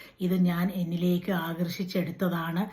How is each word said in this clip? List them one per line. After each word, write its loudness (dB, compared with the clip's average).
ഇത് 2
ഞാൻ 4
എന്നിലേക്ക് 0
ആകർഷിച്ചെടുത്തതാണ് -2